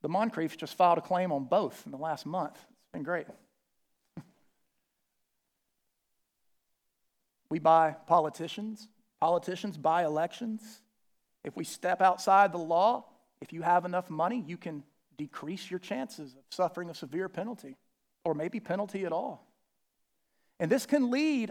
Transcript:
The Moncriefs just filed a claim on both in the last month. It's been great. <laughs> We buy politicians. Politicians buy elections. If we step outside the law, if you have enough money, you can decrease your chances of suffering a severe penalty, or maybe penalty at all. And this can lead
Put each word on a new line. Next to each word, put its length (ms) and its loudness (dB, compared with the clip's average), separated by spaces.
The 80 -4
Moncriefs 460 -2
just 180 -12
filed 240 6
a 40 0
claim 300 0
on 120 -2
both 420 0
in 60 -12
the 60 -12
last 280 -6
month. 280 -6
It's 380 -20
been 100 -8
great. 240 -4
<laughs> 60 -14
We 80 -2
buy 380 6
politicians. 840 0
Politicians 580 0
buy 260 2
elections. 760 -4
If 120 -10
we 80 -8
step 380 -2
outside 500 6
the 60 -6
law, 480 2
if 140 -14
you 80 -8
have 240 4
enough 240 -4
money, 360 -2
you 120 -10
can 260 -10
decrease 540 -10
your 100 -4
chances 540 -8
of 160 -20
suffering 400 -2
a 40 -12
severe 360 -6
penalty, 480 -10
or 100 2
maybe 260 -4
penalty 460 -4
at 60 -4
all. 340 -6
And 120 0
this 140 4
can 260 2
lead 400 0